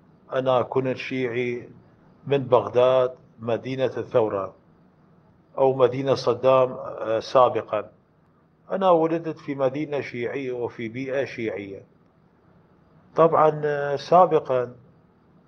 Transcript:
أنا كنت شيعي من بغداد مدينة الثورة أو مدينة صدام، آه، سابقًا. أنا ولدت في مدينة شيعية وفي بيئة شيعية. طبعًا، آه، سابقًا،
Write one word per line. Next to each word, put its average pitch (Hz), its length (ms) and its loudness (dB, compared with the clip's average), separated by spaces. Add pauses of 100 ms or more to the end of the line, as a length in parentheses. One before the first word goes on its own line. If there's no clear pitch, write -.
(340)
أنا 131 280 0
كنت 131 360 -2
شيعي 123 720 -6 (580)
من 139 100 0
بغداد 123 800 2 (240)
مدينة 120 460 -4
الثورة 107 680 -2 (1040)
أو 135 160 4
مدينة 131 420 2
صدام، 127 560 2
آه، 110 480 -6
سابقًا. 110 720 2 (840)
أنا 190 180 0
ولدت 160 480 2
في 143 180 -8
مدينة 139 460 -2
شيعية 123 520 -8
وفي 120 360 -6
بيئة 131 360 -6
شيعية. 101 580 -8 (1300)
طبعًا، 156 500 4
آه، 143 300 -4
سابقًا، 135 800 2 (720)